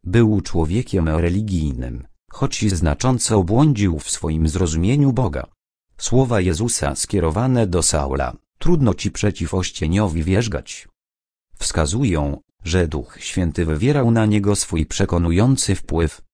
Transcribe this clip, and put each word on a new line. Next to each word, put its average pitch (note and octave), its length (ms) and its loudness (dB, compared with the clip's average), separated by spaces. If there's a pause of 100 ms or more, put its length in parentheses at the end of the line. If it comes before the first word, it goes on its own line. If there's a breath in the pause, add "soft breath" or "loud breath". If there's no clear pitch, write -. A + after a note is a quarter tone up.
Był G#2+ 360 4
człowiekiem E2+ 680 -2
religijnym, D#2 960 -2 (260)
choć G#2+ 400 -2
znacząco G2 680 0
błądził G#2 560 2
w - 120 -10
swoim D#2+ 380 -2
zrozumieniu F#2 640 0
Boga. F2 340 -2 (520)
Słowa A#2+ 420 2
Jezusa F2+ 540 -2
skierowane G#2 720 0
do F2 160 0
Saula: C2+ 540 -2 (220)
„Trudno C#3 360 4
ci - 160 -4
przeciw F2+ 440 -4
ościeniowi F2 680 -2
wierzgać”, F#2+ 680 -2 (680)
wskazują, D#2+ 840 -2 (240)
że E2+ 240 0
Duch D2+ 320 -8
Święty F2 440 -2
wywierał A#2 460 2
na A2 160 2
niego G#2 300 2
swój D#2+ 300 -2
przekonujący F#2 880 2
wpływ. - 480 -2 (100)